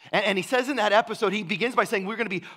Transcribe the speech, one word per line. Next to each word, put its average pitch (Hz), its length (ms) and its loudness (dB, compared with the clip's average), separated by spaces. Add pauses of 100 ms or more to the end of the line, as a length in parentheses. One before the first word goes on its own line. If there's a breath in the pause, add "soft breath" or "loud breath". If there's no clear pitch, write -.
(120)
And, 196 140 2
and 202 120 2
he 175 60 -2
says 247 240 0
in 285 80 -2
that 208 160 2
episode, 208 400 2
he 208 120 -2
begins 208 320 -2
by 214 100 4
saying, 196 200 -2
"We're 214 120 -4
gonna 220 120 -4
be 185 140 -6 (140 loud breath)